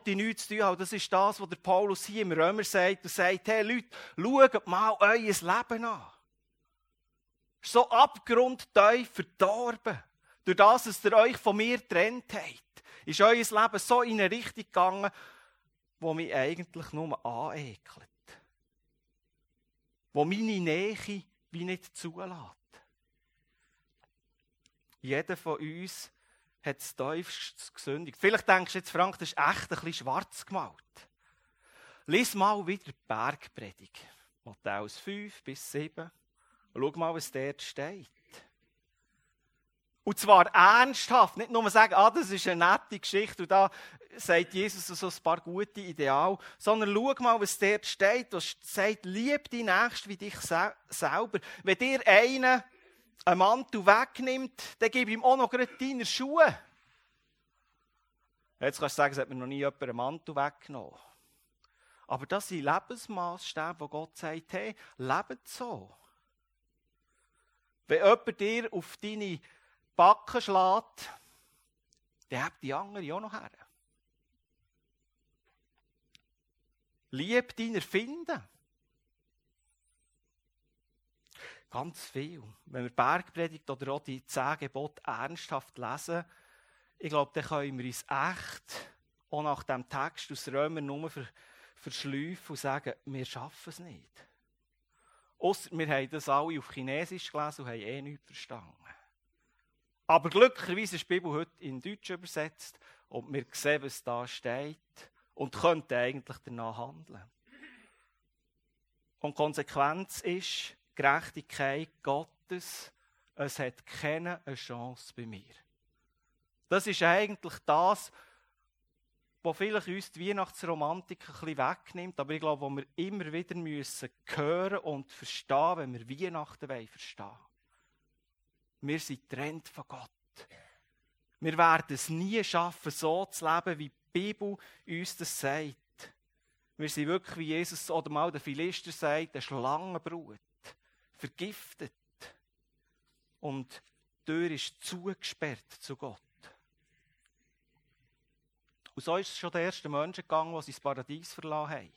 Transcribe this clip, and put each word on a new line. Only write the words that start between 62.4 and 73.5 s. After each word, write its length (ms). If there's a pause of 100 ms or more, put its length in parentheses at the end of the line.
sind 160
Lebensmaßstäbe, 1120
wo 100
Gott 280
sagt, 360
hey, 220 (240)
lebt 480
so. 480 (1900)
Wenn 180
jemand 360
dir 320
auf 240
deine 440 (540)
Backen 460
schlägt, 720 (1160)
dann 160
habt 180
die 120
andere 400
auch 60
noch 120
her. 180 (3500)